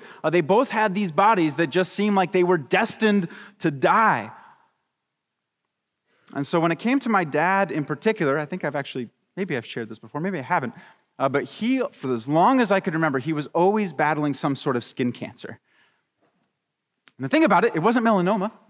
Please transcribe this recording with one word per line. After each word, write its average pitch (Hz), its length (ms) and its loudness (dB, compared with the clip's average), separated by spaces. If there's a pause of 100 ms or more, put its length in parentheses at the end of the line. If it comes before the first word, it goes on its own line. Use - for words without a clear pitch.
(220)
Uh, 156 80 0
they 175 100 2
both 196 300 2
had 214 240 0
these 202 160 -2
bodies 175 460 2
that 165 100 0
just 175 280 -2
seemed 208 200 0
like 185 160 2
they 180 140 2
were 180 120 2
destined 202 720 0 (320)
to 160 140 -2
die. 165 580 2 (2000)
And 139 140 -6
so 170 140 0
when 165 100 2
it 165 80 -4
came 262 220 -2
to - 80 -8
my 196 160 2
dad 170 480 0
in 147 120 -2
particular, 156 540 -2
I 151 80 -6
think 180 160 -10
I've 147 140 -4
actually, 131 320 -8 (280)
maybe 180 200 -4
I've 117 100 -6
shared 113 220 -8
this 113 100 -14
before, 147 220 -10
maybe 185 180 -4
I 135 40 -8
haven't, 127 320 -2 (440)
uh, 135 100 2
but 131 140 0
he, 254 480 -2
for 131 240 -4
as 113 140 -6
long 254 320 4
as 208 100 2
I 196 80 4
could 160 160 -4
remember, 156 240 0
he 143 140 -4
was 147 160 -4
always 190 440 2
battling 147 400 0
some 139 220 -2
sort 131 220 -2
of 117 80 -4
skin 123 260 -4
cancer. - 480 -14 (1600)
And 127 60 -8
the 135 40 -4
thing 320 140 4
about 208 220 4
it, 233 100 2
it 165 60 0
wasn't 226 260 2
melanoma, 202 460 2 (180)